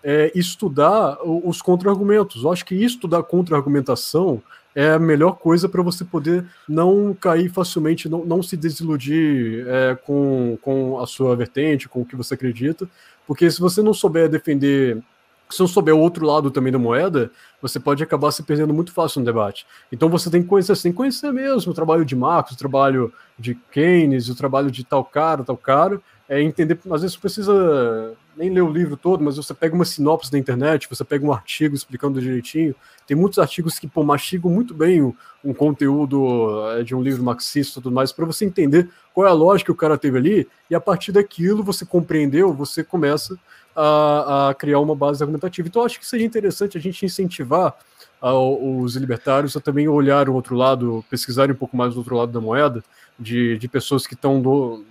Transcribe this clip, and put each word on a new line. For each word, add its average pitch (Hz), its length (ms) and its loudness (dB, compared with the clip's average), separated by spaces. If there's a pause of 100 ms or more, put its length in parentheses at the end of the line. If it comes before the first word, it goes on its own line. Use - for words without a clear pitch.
é, 151 320 2
estudar 175 880 2
o, 175 260 -2
os 170 120 -6
contra-argumentos. 196 840 0
Eu 165 80 2
acho 180 120 -4
que 185 100 -6
estudar 185 480 0
contra-argumentação 143 1200 0 (320)
é 147 180 4
a 160 60 4
melhor 160 340 4
coisa 175 360 2
pra 180 140 0
você 175 220 -4
poder 170 400 -2 (240)
não 190 500 2
cair 175 320 2
facilmente, 165 580 -2
não, 165 160 -4
não 175 180 0
se 180 140 -8
desiludir, 143 1080 -2
é, 127 300 0 (100)
com, 135 560 0
com 131 380 -2
a 120 60 -4
sua 127 280 0
vertente, 135 540 -2
com 123 140 -6
o 120 40 -6
que 131 100 -16
você 123 180 -6
acredita, 131 540 -4 (380)
porque 165 240 2
se 175 100 -6
você 180 220 2
não 214 100 4
souber 165 360 2
defender, 139 760 0 (460)
se - 120 -8
não 185 60 4
souber 175 280 4
o 156 40 6
outro 170 260 2
lado 147 260 2
também 131 220 0
da 131 60 2
moeda, 127 520 0 (300)
você 131 200 -6
pode 143 220 0
acabar 147 280 0
se 151 120 -8
perdendo 151 300 0
muito 170 200 -2
fácil 160 280 -2
no 120 60 0
debate. 110 400 -2 (240)
Então 143 180 0
você 170 220 0
tem 175 120 2
que 175 60 -4
conhecer, 190 260 4
você - 100 -6
tem 175 80 0
que 180 40 -4
conhecer 269 360 -4
mesmo 254 400 -2
o - 20 -4
trabalho 160 300 0
de 131 100 -4
Marx, 135 380 0
o 123 40 -16
trabalho 135 560 0 (260)
de 120 180 -8 (160)
Keynes, 143 560 2
o 123 60 -6
trabalho 135 360 0
de 123 140 -12
tal 135 200 0
cara, 151 380 -2
tal 120 140 -6
cara, 170 440 2 (280)
é 143 120 0
entender, 160 380 0 (140)
às 156 100 -2
vezes 185 140 -6
você - 40 -20
precisa 151 960 0 (200)
nem 170 140 -4
ler 180 120 2
o 160 100 2
livro 151 240 0
todo, 175 260 0
mas 143 140 -2
você 147 160 -12
pega 165 220 -2
uma 175 100 4
sinopse 151 480 0
na 143 60 0
internet, 135 500 0
você 135 160 -10
pega 143 220 -2
um 147 60 2
artigo 143 420 -2
explicando 135 460 -6
direitinho. 131 540 -2 (320)
Tem 143 100 -2
muitos 196 220 2
artigos 165 400 -2
que, 151 100 -12
pô, 151 160 -2
mastigam 170 460 0
muito 233 220 0
bem 160 300 4
o, 123 120 0 (300)
um 139 80 -4
conteúdo, 135 1160 0
é, 117 140 -2
de 123 100 -6
um 127 80 -2
livro 131 200 -2
marxista 123 500 -4
e 127 100 -16
tudo 127 100 -4
mais, 135 200 0
pra 165 120 -4
você 165 200 -4
entender 175 440 2 (240)
qual 190 140 2
é 190 40 6
a 175 40 6
lógica 175 320 4
que 170 60 -2
o - 20 2
cara 151 240 0
teve 131 180 0
ali, 160 320 2 (220)
e 165 40 0
a 180 60 0
partir 185 320 -2
daquilo 202 520 2
você 185 200 -4
compreendeu, 160 680 2
você 143 320 -6
começa 185 520 -2 (380)
a, 147 760 2
a 135 40 -4
criar 143 240 0
uma 151 160 0
base 143 280 -2
argumentativa. 160 440 -6
Então, 233 160 -2
eu 240 40 0
acho 233 120 -6
que - 80 -18
seria 226 200 -2
interessante 208 520 -4
a - 20 -8
gente 180 240 -6
incentivar 175 720 -2 (460)
a, 127 100 0
os 131 600 0
libertários 135 640 -2
a 143 40 -4
também 147 280 0
olhar 143 400 4
o 131 60 0
outro 127 200 -4
lado, 123 560 0
pesquisarem 131 440 0
um - 40 -8
pouco 123 180 -8
mais 123 180 -2
do 123 40 -6
outro 123 180 -6
lado 120 140 0
da 117 100 -6
moeda, 117 420 0 (360)
de, 117 400 -2
de 120 100 -10
pessoas 131 380 -2
que - 80 -16
tão 135 260 0
do 123 500 0